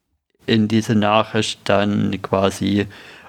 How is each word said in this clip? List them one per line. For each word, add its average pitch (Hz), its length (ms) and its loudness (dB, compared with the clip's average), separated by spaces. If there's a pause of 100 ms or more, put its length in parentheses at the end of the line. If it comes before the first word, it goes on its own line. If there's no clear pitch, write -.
(460)
in 107 220 2
diese 110 260 0
Nachricht 107 720 0
dann 101 560 0
quasi 98 640 0 (440)